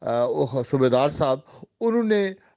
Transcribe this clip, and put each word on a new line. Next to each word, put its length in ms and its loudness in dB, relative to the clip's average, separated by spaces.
अ, 80 -4
वो 520 -2
सूबेदार 460 2
साहब, 360 -2
उन्होंने, 460 0
अ, 80 -8